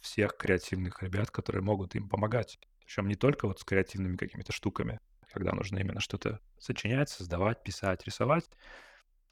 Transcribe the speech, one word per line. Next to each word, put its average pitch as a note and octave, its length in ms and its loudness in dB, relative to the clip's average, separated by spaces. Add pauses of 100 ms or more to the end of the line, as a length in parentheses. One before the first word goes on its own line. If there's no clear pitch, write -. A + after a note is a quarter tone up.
всех - 380 0
креативных F#2 640 0
ребят, F#2+ 300 0
которые - 300 -2
могут F#2+ 340 0
им G2+ 120 -4
помогать. G#2+ 500 0 (220)
Причем - 280 -2
не G2+ 80 0
только C3 320 4
вот F#2+ 120 -4
с - 40 -14
креативными F#2+ 520 2
какими-то - 360 -6
штуками, A2 480 -2 (320)
когда - 220 0
нужно G2 260 -2
именно G2 200 -2
что-то - 400 -2 (200)
сочинять, B2+ 500 0
создавать, F#2 540 0
писать, F#2+ 420 -2
рисовать, D3+ 440 2 (800)